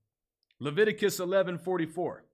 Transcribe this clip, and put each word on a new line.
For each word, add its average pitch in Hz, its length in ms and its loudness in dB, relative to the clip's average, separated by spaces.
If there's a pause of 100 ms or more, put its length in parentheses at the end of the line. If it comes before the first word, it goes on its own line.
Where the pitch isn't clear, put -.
(600)
Leviticus 202 600 2
eleven 180 380 0
forty-four. 170 760 -4